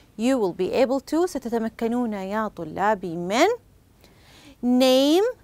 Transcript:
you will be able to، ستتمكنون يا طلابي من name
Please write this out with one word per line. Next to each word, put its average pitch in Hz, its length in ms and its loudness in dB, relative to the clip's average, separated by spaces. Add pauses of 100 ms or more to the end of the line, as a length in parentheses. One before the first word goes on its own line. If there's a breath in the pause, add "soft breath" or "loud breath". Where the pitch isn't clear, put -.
(180 soft breath)
you 254 200 0
will 196 160 0
be 180 200 -4
able 254 260 2
to، 311 260 -2
ستتمكنون 233 880 -4
يا 202 340 -4
طلابي 175 680 -4
من 196 320 0 (1120 soft breath)
name 262 640 4 (180)